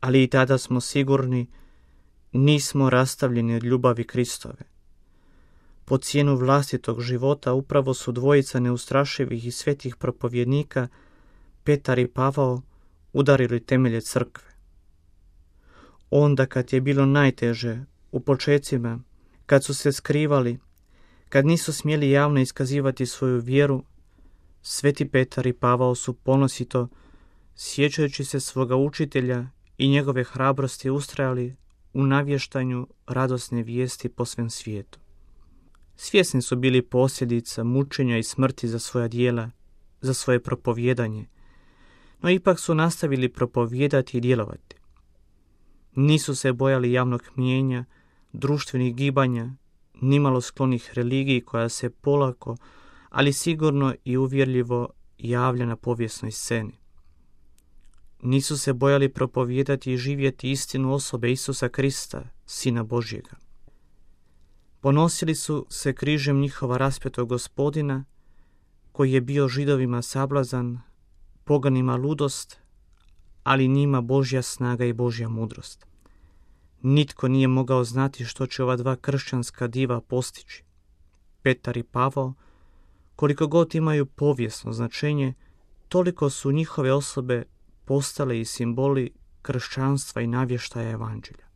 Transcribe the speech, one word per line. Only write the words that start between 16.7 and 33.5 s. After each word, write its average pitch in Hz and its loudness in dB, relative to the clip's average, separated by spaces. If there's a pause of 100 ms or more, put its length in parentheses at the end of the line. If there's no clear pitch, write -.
je 131 4
bilo 139 2
najteže, 120 2 (280)
u 131 -4
počecima, 131 0 (460)
kad 139 6
su 143 -6
se 143 0
skrivali, 143 0 (680)
kad 139 4
nisu 165 2
smjeli 147 0
javno 139 6
iskazivati 135 0
svoju 127 0
vjeru, 135 2 (800)
sveti 143 0
Petar 127 0
i 123 2
Pavao 123 2
su 123 -6
ponosito, 131 0 (680)
sjećajući 143 -2
se 135 -4
svoga 127 -2
učitelja 131 -2 (320)
i 135 2
njegove 139 2
hrabrosti, 131 -2
ustrajali 131 -4 (360)
u 135 0
navještanju 135 -2 (200)
radosne 127 -2